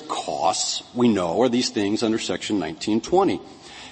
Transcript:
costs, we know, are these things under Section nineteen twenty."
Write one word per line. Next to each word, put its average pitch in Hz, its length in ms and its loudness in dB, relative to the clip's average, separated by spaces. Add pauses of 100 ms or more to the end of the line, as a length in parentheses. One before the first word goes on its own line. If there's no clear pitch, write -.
costs, - 800 -2 (100)
we 120 140 6
know, 92 340 2
are 127 60 4
these 123 220 0
things 104 340 0
under 110 160 2
Section 98 400 -2
nineteen 85 400 -2
twenty." 175 400 2 (520)